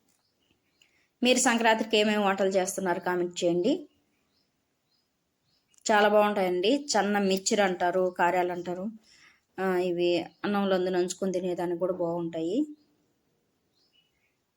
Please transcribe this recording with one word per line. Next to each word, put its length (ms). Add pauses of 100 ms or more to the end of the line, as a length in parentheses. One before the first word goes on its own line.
(1200)
మీరు 160
సంక్రాంతికి 580
ఏమేమి 280
వంటలు 240
చేస్తున్నారు 520
కామెంట్ 440
చేయండి. 440 (2000)
చాలా 240
బాగుంటాయండి. 800
సన్న 260
మిక్చర్ 420
అంటారు, 580
కార్యాలు 380
అంటారు. 300 (760)
ఆ, 160 (140)
ఇవి 180 (360)
అన్నంలో 340
అందు 180
నంచుకొని 360
తినేదానికి 520
కూడా 80
బాగుంటాయి. 640 (2000)